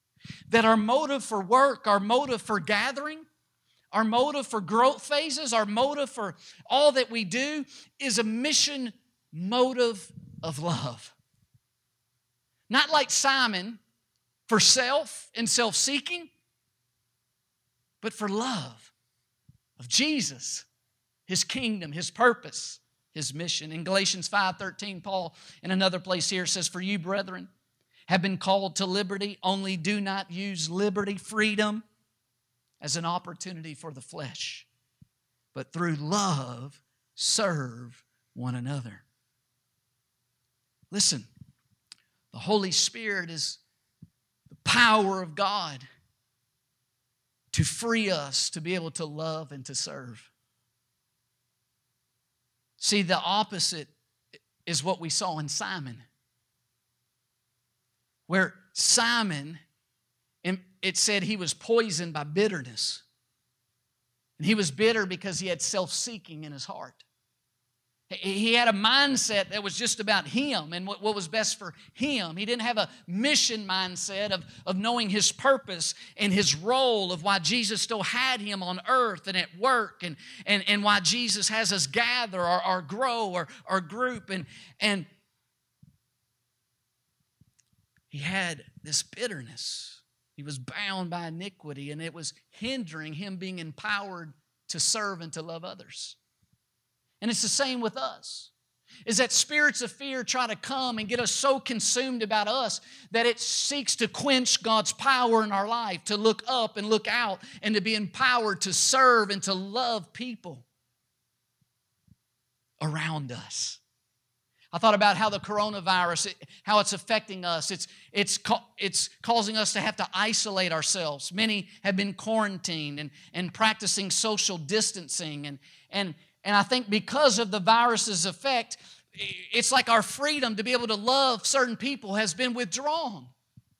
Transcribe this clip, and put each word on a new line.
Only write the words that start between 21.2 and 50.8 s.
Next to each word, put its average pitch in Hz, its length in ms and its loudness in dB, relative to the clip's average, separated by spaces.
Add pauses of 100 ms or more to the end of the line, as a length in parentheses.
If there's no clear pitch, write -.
His 185 200 -2
kingdom, 208 480 -4
His 175 180 -6
purpose, - 680 2 (340)
His 135 200 -6
mission. 156 380 -6
In 160 140 -8
Galatians 190 420 0
five 190 300 0
thirteen, 190 420 -10
Paul, 185 340 -4 (300)
in 180 80 -2
another 185 280 4
place 185 300 -2
here, 185 160 -2
says, 175 220 -2
"For 180 140 -6
you, 196 180 -2
brethren, 185 480 -6 (600)
have 180 140 4
been 190 160 0
called 196 400 2
to 196 80 0
liberty, 196 560 -2
only 190 360 0
do 202 240 -2
not 196 280 -4
use 175 400 -6
liberty, 202 460 0
freedom, 214 680 0 (960)
as 147 160 -6
an 170 100 -4
opportunity 170 680 -6
for 156 180 -14
the 131 100 -16
flesh, - 680 -10 (880)
but 131 180 -14
through 165 220 0
love 143 840 -2 (340)
serve 127 880 -2 (300)
one 123 220 -4
another." 123 460 -8 (1900)
Listen, 175 340 0 (1080)
the 117 60 -16
Holy 190 320 2
Spirit 202 580 -2
is 160 280 -6 (920)
the - 140 -20
power 220 580 6
of 160 140 -10
God 175 520 -4 (1700)
to 165 100 4
free 226 480 0
us 143 400 -2
to 160 100 -10
be 175 140 -4
able 165 160 -6
to 165 140 -8
love 156 460 -8
and 135 140 -14
to 135 80 -14
serve. 127 560 -10 (2500)